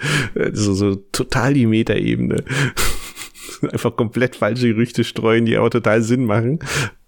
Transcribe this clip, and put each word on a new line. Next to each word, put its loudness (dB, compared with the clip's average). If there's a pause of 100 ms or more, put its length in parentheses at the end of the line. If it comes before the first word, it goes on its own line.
(340)
Äh, -2
so, 0
so 2
total -2
die 4
Metaebene. 0 (600)
<laughs> -14
Einfach -2
komplett 0
falsche 0
Gerüchte 0
streuen, 2
die 2
auch 2
total 2
Sinn 0
machen. 0 (500)